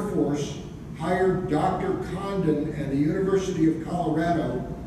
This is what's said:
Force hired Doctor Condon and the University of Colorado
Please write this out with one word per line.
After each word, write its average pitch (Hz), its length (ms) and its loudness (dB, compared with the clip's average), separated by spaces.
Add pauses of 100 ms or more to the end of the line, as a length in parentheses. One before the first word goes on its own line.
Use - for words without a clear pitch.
Force 147 480 -2 (400)
hired 180 520 2
Doctor 151 440 2 (200)
Condon 160 600 0
and 143 180 -4
the 135 60 0
University 185 720 2
of - 160 0
Colorado 156 800 0 (220)